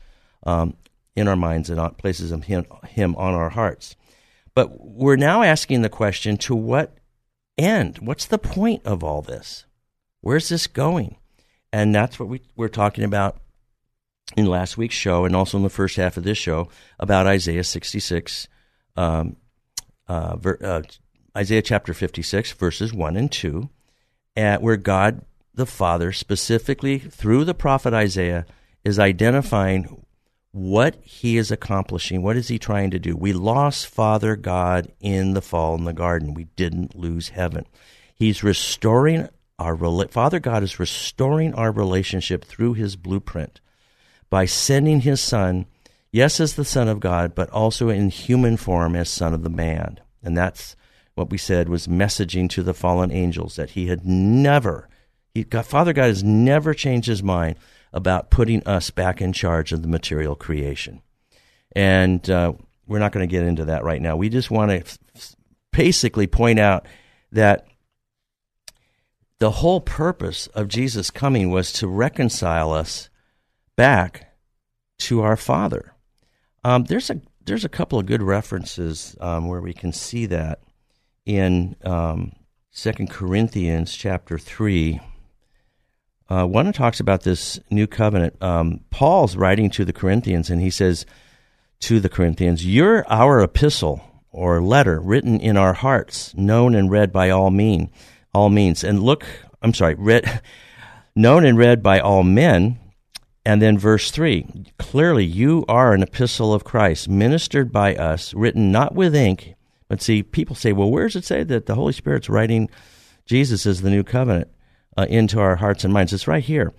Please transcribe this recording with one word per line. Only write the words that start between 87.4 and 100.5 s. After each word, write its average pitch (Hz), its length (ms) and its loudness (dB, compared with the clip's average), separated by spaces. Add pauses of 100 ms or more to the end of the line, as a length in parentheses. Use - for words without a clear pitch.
new 104 160 2
covenant. 104 560 0
Um, 85 380 -2 (100)
Paul's 143 460 2
writing 95 340 2
to 101 160 -2
the 87 80 -4
Corinthians, 95 560 0
and 87 100 0
he 92 120 0
says 90 340 0 (760)
to 113 180 2
the 98 100 0
Corinthians, 87 560 0
"You're 170 420 4
our 117 360 6
epistle 87 580 0 (300)
or 87 280 0
letter 98 400 4
written 110 400 0
in 107 160 2
our 95 180 4
hearts, - 640 -2
known 113 380 4
and 98 160 4
read 101 220 4
by 92 180 2
all 95 220 4
mean, 98 400 2 (420)
all 101 160 4
means." 98 340 4
And 98 200 0
look, 135 200 2 (380)
I'm 113 140 2
sorry, 82 180 2
read, 104 480 2 (360)